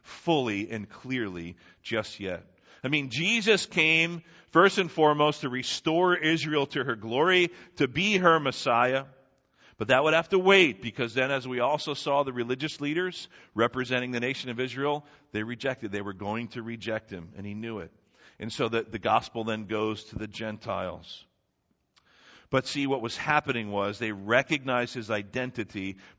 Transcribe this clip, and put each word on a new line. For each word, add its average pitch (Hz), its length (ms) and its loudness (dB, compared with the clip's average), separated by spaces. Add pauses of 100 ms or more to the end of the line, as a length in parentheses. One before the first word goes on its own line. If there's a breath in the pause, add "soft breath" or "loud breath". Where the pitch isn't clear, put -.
fully 117 720 0
and 107 180 -8
clearly 98 680 -6 (260 soft breath)
just - 360 -4
yet. 90 240 -6 (380 soft breath)
I 131 60 -4
mean, 139 220 -2
Jesus 196 560 0
came 165 580 2 (280 loud breath)
first 185 260 8
and 180 120 2
foremost 151 520 4
to 139 80 -4
restore 160 640 0
Israel 156 520 2
to 147 140 -4
her 120 140 -2
glory, 160 560 2 (240 loud breath)
to 139 140 2
be 185 280 2
her 170 220 6
Messiah. 127 640 2 (720 soft breath)
But 107 120 -2
that 131 120 6
would 156 120 4
have 160 160 2
to 190 100 4
wait, 185 420 6
because 117 320 -6
then, 131 160 2
as 135 160 -2
we 127 140 -4
also 147 340 0
saw, 143 300 0
the 135 80 -8
religious 127 480 -4
leaders 165 480 -4 (260 loud breath)
representing 123 580 0
the 120 100 -4
nation 127 280 -4
of 117 120 -6
Israel, 139 440 -4 (280 soft breath)
they 107 100 -2
rejected. 120 480 -6
They 101 100 -4
were 101 120 -6
going 104 360 -6
to 120 140 -10
reject 113 480 -8
him, 85 240 -12
and 98 100 -10
he 101 80 -8
knew 110 260 -8
it. 82 120 -12 (480 soft breath)
And 110 120 -8
so 120 180 -2
the, 113 140 0
the 117 140 -8
gospel 113 460 0
then 110 220 -4
goes 107 400 -4
to - 120 -10
the 107 100 -8
Gentiles. 95 1000 -8 (1200 soft breath)
But 131 160 0
see, 143 220 -4
what 135 140 0
was 117 160 -6
happening 139 540 -2
was 101 280 -2
they 110 140 -2
recognized 123 800 0
his 113 180 -8
identity, 104 880 -6 (220 loud breath)